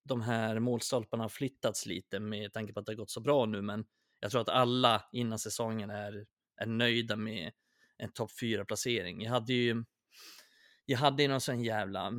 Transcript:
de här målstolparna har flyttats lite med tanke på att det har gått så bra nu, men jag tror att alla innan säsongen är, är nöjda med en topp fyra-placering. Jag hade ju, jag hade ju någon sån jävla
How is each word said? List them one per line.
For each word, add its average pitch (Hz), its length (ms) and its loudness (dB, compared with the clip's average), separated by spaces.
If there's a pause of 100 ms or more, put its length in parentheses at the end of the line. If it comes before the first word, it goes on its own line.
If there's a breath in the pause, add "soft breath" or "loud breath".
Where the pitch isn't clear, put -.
de 127 180 -2
här 110 360 0
målstolparna 117 680 0
har 107 40 -2
flyttats - 580 -2
lite 95 340 -6
med 107 320 -6
tanke 107 200 -6
på 104 80 -6
att 104 60 -10
det 110 60 -6
har 107 40 -6
gått 110 140 -10
så 117 100 -8
bra 131 260 4
nu, 104 160 -2
men 104 220 -4 (360)
jag 104 100 -4
tror 120 100 2
att 107 80 0
alla 123 640 4
innan 117 260 -2
säsongen 110 520 -4
är, 104 360 -8 (300)
är 107 100 -4
nöjda 117 500 2
med 107 360 -6 (460)
en - 140 -6
topp 110 180 -4 (100)
fyra-placering. 104 800 -2
Jag 110 80 -4
hade 123 220 2
ju, 120 320 2 (1000 loud breath)
jag 131 140 2
hade 139 240 6
ju 143 60 6
någon 135 120 2
sån 120 220 -2
jävla 98 560 -2